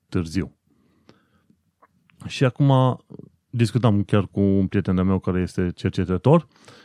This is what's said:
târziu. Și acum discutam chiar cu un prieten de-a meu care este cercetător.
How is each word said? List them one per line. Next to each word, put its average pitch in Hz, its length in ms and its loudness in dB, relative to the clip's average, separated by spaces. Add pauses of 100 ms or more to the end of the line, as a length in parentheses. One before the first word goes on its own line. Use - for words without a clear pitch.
târziu. 82 480 -6 (1700)
Și - 180 -2
acum 131 560 2 (500)
discutam 101 520 0
chiar 98 240 0
cu - 140 -6
un 98 260 2
prieten 95 280 -2
de-a 92 100 0
meu 95 140 0
care 92 220 -4
este 90 340 -4
cercetător. 95 720 0 (380)